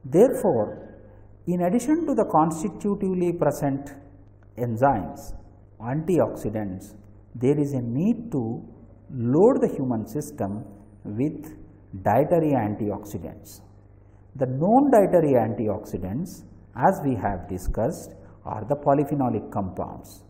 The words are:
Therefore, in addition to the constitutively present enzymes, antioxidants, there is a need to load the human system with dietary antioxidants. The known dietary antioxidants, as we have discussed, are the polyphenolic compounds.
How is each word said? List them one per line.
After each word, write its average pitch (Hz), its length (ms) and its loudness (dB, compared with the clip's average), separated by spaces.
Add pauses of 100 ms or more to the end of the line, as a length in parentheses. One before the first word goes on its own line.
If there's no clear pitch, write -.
Therefore, 156 920 2 (480)
in 180 160 0
addition 247 460 2
to 269 80 0
the 220 100 2
constitutively 180 1080 0
present 143 580 -2 (680)
enzymes, 117 760 -2 (460)
antioxidants, 110 1160 -2 (400)
there 131 240 2
is 143 140 -2
a 123 80 -2
need 135 500 -2
to 120 360 -4 (460)
load 156 480 4
the 247 60 2
human 120 400 -4
system 107 580 -6 (380)
with 123 520 -6 (480)
dietary 156 480 4
antioxidants. - 1080 -4 (760)
The 135 80 0
known 202 440 4
dietary 175 440 6
antioxidants, 107 1120 -2 (300)
as 165 280 2
we 135 120 0
have 98 340 -4
discussed, 107 680 -4 (300)
are 104 220 -6
the 143 80 2
polyphenolic 139 760 0
compounds. - 800 -8